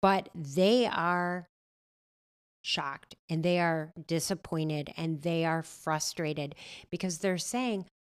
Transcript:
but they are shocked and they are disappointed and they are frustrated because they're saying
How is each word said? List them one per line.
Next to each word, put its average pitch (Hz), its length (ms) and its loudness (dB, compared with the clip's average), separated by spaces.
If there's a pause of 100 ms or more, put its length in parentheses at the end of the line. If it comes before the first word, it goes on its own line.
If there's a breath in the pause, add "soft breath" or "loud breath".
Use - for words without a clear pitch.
but 190 320 4
they 185 540 4
are 175 580 0 (1160)
shocked - 520 -6 (140)
and 160 140 0
they 175 160 4
are 165 320 2 (160)
disappointed 160 920 -2
and 160 240 -2
they 165 240 2
are 160 160 2
frustrated 151 920 -4 (340 loud breath)
because 175 300 -4
they're 190 180 2
saying 226 480 -2 (160)